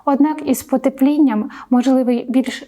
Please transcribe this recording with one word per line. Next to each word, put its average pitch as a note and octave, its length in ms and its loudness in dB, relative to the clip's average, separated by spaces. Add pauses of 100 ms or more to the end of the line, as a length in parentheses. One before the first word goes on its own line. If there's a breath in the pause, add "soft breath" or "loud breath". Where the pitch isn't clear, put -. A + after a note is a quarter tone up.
однак D4 440 0
із C4 140 0
потеплінням C4+ 880 0 (200 loud breath)
можливий B3 580 2
більш B3 400 -2